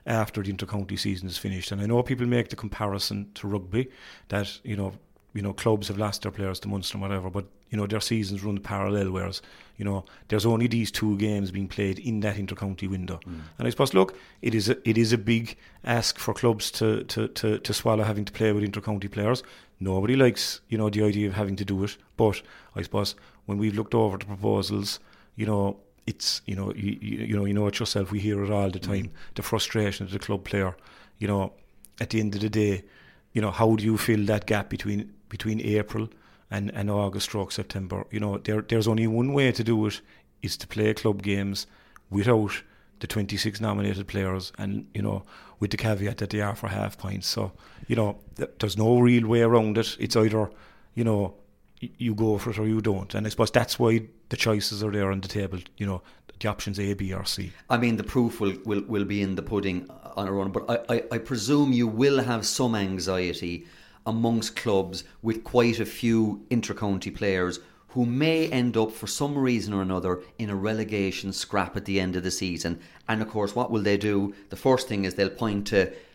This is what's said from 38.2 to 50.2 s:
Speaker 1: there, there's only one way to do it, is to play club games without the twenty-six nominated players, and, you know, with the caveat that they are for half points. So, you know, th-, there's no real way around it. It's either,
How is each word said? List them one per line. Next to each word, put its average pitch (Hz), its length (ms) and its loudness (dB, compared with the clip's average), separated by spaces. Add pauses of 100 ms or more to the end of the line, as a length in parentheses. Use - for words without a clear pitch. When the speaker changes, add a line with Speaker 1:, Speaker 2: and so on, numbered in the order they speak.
Speaker 1:
there, 107 220 0
there's 113 260 2
only 113 200 4
one 120 260 2
way 135 180 4
to 120 120 -2
do 110 220 4
it, - 160 -4 (400)
is - 160 -6
to - 100 -12
play 107 260 0
club 104 280 0
games 98 460 -2 (420)
without 104 540 2 (360)
the - 80 -8
twenty-six 101 540 -2
nominated 101 460 -2
players, 95 500 -2
and, 101 360 -6
you 101 80 -4
know, 101 220 -2 (360)
with 104 120 -2
the 113 60 -4
caveat 104 400 -2
that 98 140 -6
they 104 100 -2
are 101 140 -2
for - 120 -8
half 101 300 -4
points. 98 300 -6
So, 101 240 -4 (360)
you 120 80 0
know, 107 220 0 (180)
th-, - 140 -4 (100)
there's 101 180 -2
no 113 220 6
real 120 280 6
way 117 140 6
around 113 360 6
it. 110 220 0
It's 117 160 -2
either, 110 340 4 (460)